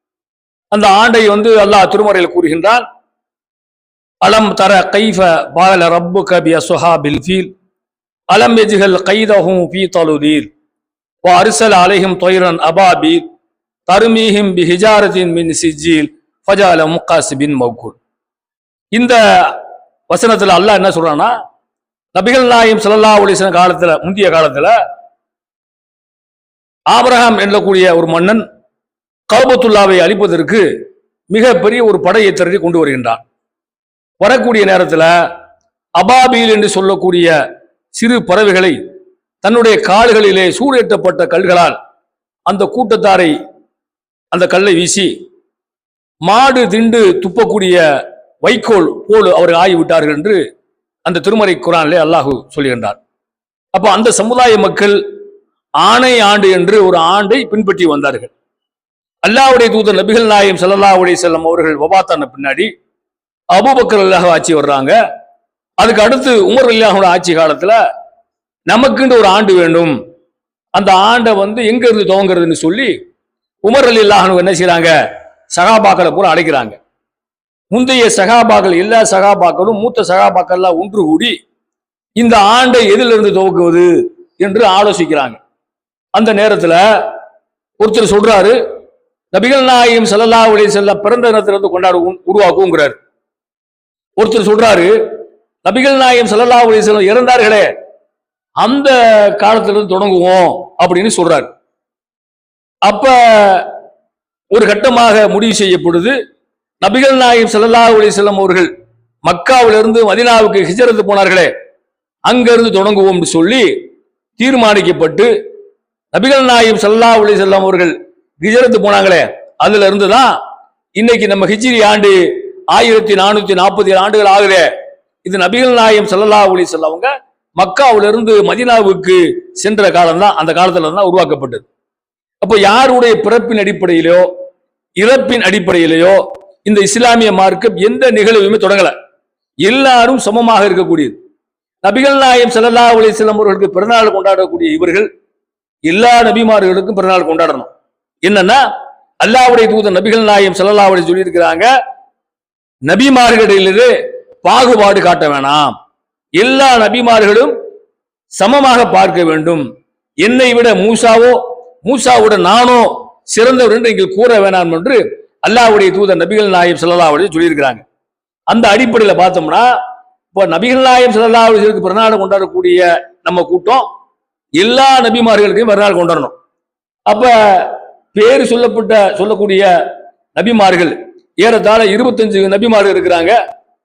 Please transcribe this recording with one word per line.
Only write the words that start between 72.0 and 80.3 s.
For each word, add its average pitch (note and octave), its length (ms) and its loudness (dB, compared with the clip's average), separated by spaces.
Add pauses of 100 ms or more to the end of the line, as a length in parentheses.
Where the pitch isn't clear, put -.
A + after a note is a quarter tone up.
துவங்குறதுன்னு F3+ 380 0
சொல்லி F#3+ 360 -4 (800)
உமர் C4+ 160 2
ரலியல்லாஹு G3+ 520 2
என்ன F3+ 160 0
செய்றாங்க, E3+ 380 0 (720)
சகாபாக்களை F#3+ 540 2
பூரா F3+ 200 -2
அழைக்கிறாங்க. D3 520 -4 (800)
முந்தைய B3 400 0 (100)
சகாபாக்கள், G#3 600 0
எல்லா A3 260 0
சகாபாக்களும், F#3+ 800 0
மூத்த A#3 220 -4
சகாபாக்கள்லாம் F#3 760 -2